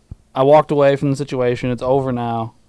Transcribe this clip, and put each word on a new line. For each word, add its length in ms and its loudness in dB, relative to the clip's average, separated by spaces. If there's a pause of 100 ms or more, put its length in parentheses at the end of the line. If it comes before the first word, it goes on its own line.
(360)
"I 80 0
walked 280 4
away 240 2
from 160 -2
the 60 -4
situation. 540 -4
It's 100 -6
over 300 0
now. 420 -6 (160)